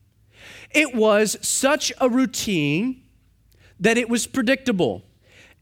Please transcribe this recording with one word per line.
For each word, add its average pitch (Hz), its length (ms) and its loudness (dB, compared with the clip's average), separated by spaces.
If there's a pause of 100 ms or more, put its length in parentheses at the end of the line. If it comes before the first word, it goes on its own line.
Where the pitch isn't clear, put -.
(720)
It 294 200 2
was 214 480 2
such - 600 -2
a 262 80 2
routine 220 920 -2 (760)
that 226 180 2
it 233 120 0
was 233 180 -2
predictable. 220 800 0 (560)